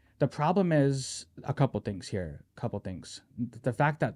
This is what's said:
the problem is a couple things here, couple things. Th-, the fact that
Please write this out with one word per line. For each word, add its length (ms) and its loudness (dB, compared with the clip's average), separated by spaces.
the 100 2
problem 440 2
is 560 2
a 100 -2
couple 260 2
things 280 -6
here, 360 -6
couple 240 -6
things. 420 -12
Th-, 240 -6
the 120 -2
fact 260 2
that 160 -2